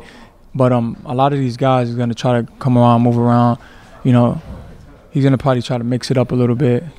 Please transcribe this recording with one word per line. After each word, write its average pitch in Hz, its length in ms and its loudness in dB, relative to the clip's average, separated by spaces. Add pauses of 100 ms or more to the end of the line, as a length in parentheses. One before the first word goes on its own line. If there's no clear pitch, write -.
(540)
But, 127 180 2
um, 117 320 -2
a 123 100 -10
lot 135 180 0
of 143 60 -2
these 123 180 -4
guys 127 360 0
are 120 40 -6
gonna 117 180 -2
try 123 260 0
to 117 80 -6 (100)
come 123 200 2
around, 120 240 4
move 120 160 2
around, 120 400 2 (460)
you 131 80 2
know, 120 280 2 (720)
he's 135 140 -2
gonna 135 140 2
probably 127 240 0
try 127 160 -4
to 117 60 -6
mix 120 260 -4
it 127 80 0
up 123 140 0
a - 20 -2
little 120 220 0
bit, 123 280 0 (140)